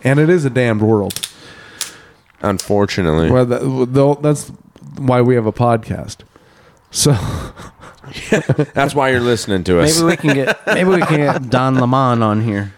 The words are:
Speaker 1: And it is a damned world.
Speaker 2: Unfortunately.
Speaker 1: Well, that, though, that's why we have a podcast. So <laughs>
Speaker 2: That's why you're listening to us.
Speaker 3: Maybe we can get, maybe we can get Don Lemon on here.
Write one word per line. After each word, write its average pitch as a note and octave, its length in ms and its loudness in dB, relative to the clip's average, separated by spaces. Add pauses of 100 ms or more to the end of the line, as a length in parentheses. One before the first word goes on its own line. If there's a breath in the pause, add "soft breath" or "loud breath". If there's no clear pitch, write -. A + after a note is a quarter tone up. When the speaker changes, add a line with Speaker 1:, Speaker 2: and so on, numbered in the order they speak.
Speaker 1:
And C3+ 160 2
it D#3 100 4
is F3 160 2
a C3 40 0
damned A#2 320 0
world. G#2+ 460 0 (1120 loud breath)
Speaker 2:
Unfortunately. F#2+ 880 0
Speaker 1:
Well, B2+ 160 2
that, B2+ 480 -2
though, C#3 220 2
that's D3 340 -2 (480)
why B2+ 240 2
we B2 140 4
have A2+ 100 0
a G#2+ 80 -2
podcast. A#2 680 -2 (720 soft breath)
So - 220 0
<laughs> - 1600 -4
Speaker 2:
That's C3+ 220 0
why C3+ 160 2
you're B2 100 2
listening G#2+ 440 0
to F2+ 140 4
us. D#3+ 220 2
Speaker 3:
Maybe E3 100 2
we E3 60 0
can D3 160 0
get, C3 340 -2
maybe F#3 220 0
we F#3 120 4
can D#3 160 2
get C3 320 -2
Don C3 260 0
Lemon B2+ 480 2
on G#2+ 180 0
here. G2+ 360 -4